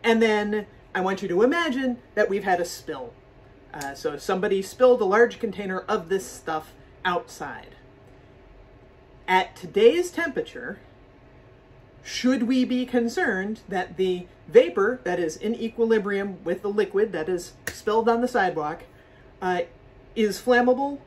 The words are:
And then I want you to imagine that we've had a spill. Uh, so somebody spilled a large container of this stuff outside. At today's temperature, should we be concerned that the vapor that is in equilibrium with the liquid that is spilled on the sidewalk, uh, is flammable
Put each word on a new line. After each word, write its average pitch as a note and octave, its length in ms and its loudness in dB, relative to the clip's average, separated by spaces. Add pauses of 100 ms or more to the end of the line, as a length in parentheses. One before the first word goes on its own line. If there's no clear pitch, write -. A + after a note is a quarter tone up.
And A3+ 180 4
then G#3 460 2 (260)
I F#3+ 60 -2
want F#3+ 220 -2
you F#3+ 80 -6
to F3 120 2
imagine C4+ 580 0 (140)
that G#3 160 2
we've G3 140 -2
had F#3 160 0
a E3+ 60 -2
spill. C3 480 -12 (600)
Uh, C#3 220 -10
so D3 220 -6
somebody G3 440 0
spilled B3 400 4
a G#3 40 2
large A3 340 4
container G3 400 -6
of F#3+ 280 -4
this F#3+ 200 -2
stuff - 460 -8 (300)
outside. - 720 -6 (1500)
At F#3 280 2
today's A#3+ 560 4
temperature, B3 680 -6 (1200)
should B3+ 400 0
we B3+ 220 2
be B3+ 200 -2
concerned A#3 840 -2
that F#3 300 -6
the F#3 300 -2 (200)
vapor B3+ 560 4
that F3 160 -4
is D#3+ 180 -4
in A3 180 -4
equilibrium G3+ 880 -2
with F#3 180 -4
the G#3 80 -4
liquid G3+ 440 0
that D#3+ 140 -6
is F3 260 -6 (140)
spilled G#3+ 400 -2
on A#3 140 2
the B3+ 60 0
sidewalk, E3+ 560 -2 (580)
uh, F3+ 200 -2 (540)
is G#3+ 240 0
flammable B3+ 680 2